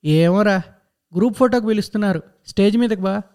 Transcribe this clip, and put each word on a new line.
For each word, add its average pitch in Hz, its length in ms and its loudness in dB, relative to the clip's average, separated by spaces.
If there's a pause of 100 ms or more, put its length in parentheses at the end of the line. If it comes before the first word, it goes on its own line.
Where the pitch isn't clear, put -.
"ఏమోరా, 175 580 2 (540)
గ్రూప్ 214 200 0
ఫోటోకి 247 300 0
పిలుస్తున్నారు, 208 560 -2 (240)
స్టేజ్ 202 300 2
మీదకి 226 240 0
బా" 190 220 -4 (120)